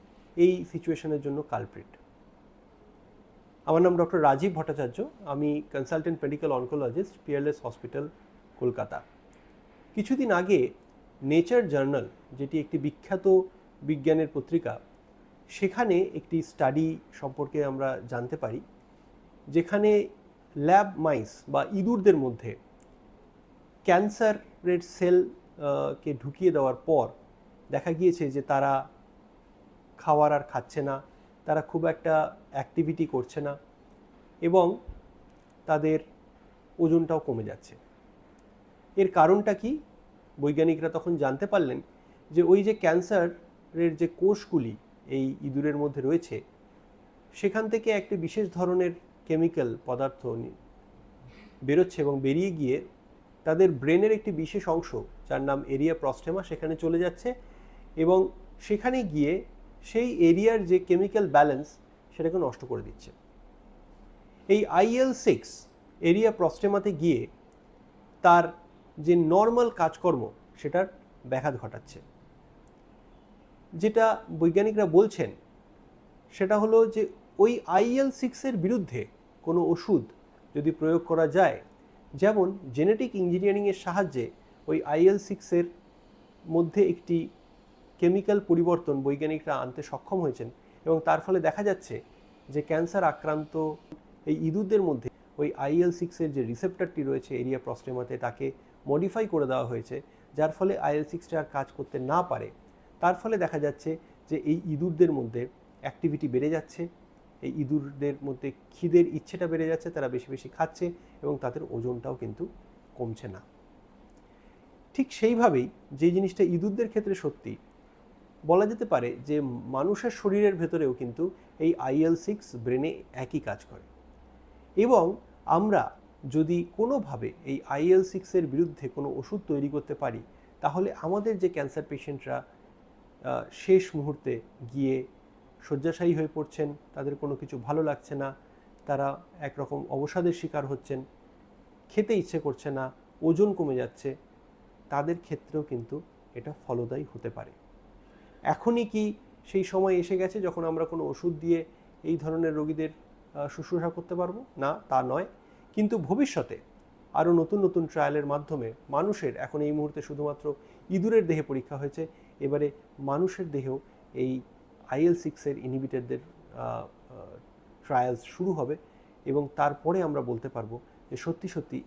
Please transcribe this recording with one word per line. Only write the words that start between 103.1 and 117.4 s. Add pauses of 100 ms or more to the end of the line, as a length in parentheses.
ফলে
দেখা
যাচ্ছে (340)
যে
এই
ইঁদুরদের
মধ্যে (320)
অ্যাক্টিভিটি
বেড়ে
যাচ্ছে, (540)
এই
ইঁদুরদের
মধ্যে (180)
খিদের
ইচ্ছেটা
বেড়ে
যাচ্ছে,
তারা
বেশি
বেশি
খাচ্ছে (300)
এবং
তাদের (100)
ওজনটাও
কিন্তু (460)
কমছে
না। (1500)
ঠিক
সেইভাবেই (240)
যে
জিনিসটা
ইঁদুরদের
ক্ষেত্রে
সত্যি, (920)